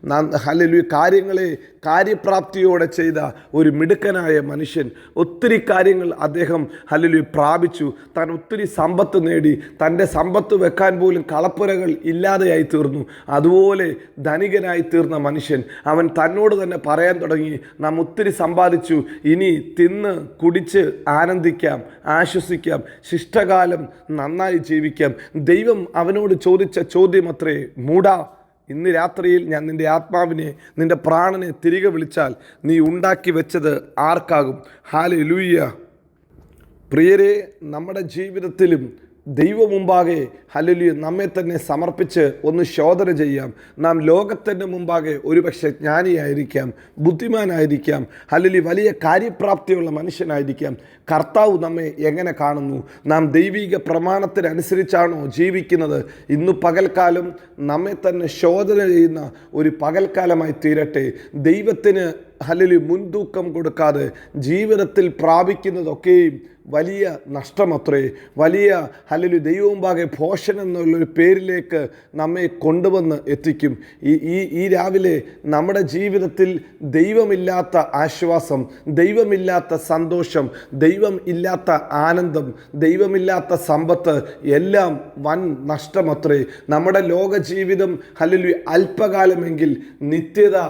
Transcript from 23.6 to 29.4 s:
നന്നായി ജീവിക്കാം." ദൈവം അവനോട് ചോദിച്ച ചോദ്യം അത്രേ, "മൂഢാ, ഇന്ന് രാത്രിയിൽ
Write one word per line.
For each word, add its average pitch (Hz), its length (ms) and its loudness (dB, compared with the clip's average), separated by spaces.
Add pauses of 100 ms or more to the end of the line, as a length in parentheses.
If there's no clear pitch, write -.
നന്നായി 170 460 -4
ജീവിക്കാം." 151 560 -2 (220)
ദൈവം 185 600 2
അവനോട് 190 380 0
ചോദിച്ച 185 460 2
ചോദ്യം 180 500 2
അത്രേ, 147 380 -4 (100)
"മൂഢാ, 170 480 2 (440)
ഇന്ന് 165 260 -2
രാത്രിയിൽ 175 520 0